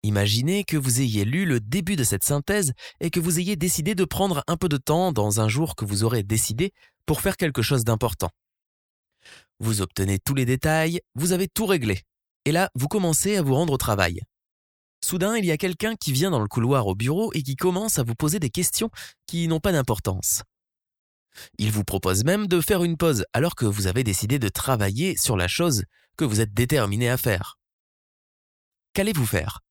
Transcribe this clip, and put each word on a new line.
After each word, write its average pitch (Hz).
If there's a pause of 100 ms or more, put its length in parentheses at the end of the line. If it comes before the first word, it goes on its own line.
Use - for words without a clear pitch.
Imaginez 110
que 156
vous 131
ayez 107
lu 165
le 131
début 165
de 135
cette 101
synthèse 147 (260)
et 170
que 180
vous 165
ayez 185
décidé 170
de 180
prendre 180
un 175
peu 185
de 147
temps 170
dans 107
un 107
jour 147
que -
vous 101
aurez 113
décidé 110 (340)
pour 156
faire 196
quelque 147
chose 120
d'important. 110 (1300)
Vous 110
obtenez 98
tous -
les 131
détails, 160 (140)
vous 165
avez 180
tout -
réglé. 127 (440)
Et 143
là, 180
vous 131
commencez 190
à 185
vous 135
rendre 156
au 131
travail. 95 (840)
Soudain, 190
il 214
y 170
a 151
quelqu'un 196
qui -
vient 175
dans 123
le 101
couloir 120
au 92
bureau 151
et 156
qui 135
commence 185
à 127
vous 113
poser 156
des 139
questions 185 (380)
qui 170
n'ont 160
pas 202
d'importance. 107 (1120)
Il 107
vous 107
propose 95
même 202
de 175
faire 180
une 165
pause 143
alors 156
que 120
vous 101
avez 113
décidé 110
de 107
travailler 120
sur -
la 90
chose 135 (340)
que 160
vous 107
êtes 107
déterminé 120
à 127
faire. 101 (1400)
Qu'allez-vous 196
faire ? 98 (120)